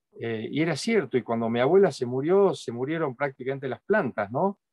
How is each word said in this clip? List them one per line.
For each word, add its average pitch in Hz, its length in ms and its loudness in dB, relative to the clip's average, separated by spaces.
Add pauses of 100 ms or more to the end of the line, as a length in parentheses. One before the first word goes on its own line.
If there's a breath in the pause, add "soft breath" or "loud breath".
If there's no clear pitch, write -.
(200)
Eh, 113 300 -6
y 139 120 -2
era 165 120 -2
cierto, 202 420 0
y 117 60 0
cuando 113 260 -2
mi 117 120 0
abuela 165 320 6
se 127 140 -6
murió, 160 480 2
se - 180 -10
murieron 139 420 -4
prácticamente 135 540 -6
las 117 140 -8
plantas, 113 500 0
¿no? 185 260 0 (140)